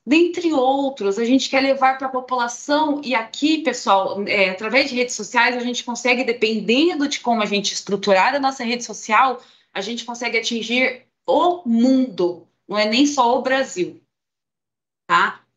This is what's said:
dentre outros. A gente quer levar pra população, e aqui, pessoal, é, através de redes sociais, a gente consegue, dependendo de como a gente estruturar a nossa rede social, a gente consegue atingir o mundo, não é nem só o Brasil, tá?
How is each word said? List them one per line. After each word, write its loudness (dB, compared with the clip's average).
dentre 2
outros. 0
A -2
gente 2
quer 2
levar 2
pra -6
população, -2
e -2
aqui, -2
pessoal, 0
é, 2
através -2
de -8
redes -2
sociais, 0
a -4
gente -6
consegue, -2
dependendo 0
de -6
como 0
a 0
gente -2
estruturar 0
a -2
nossa -2
rede -4
social, 0
a -6
gente -8
consegue -6
atingir -2
o 2
mundo, 2
não -4
é 2
nem 4
só 2
o -2
Brasil, -4
tá? 2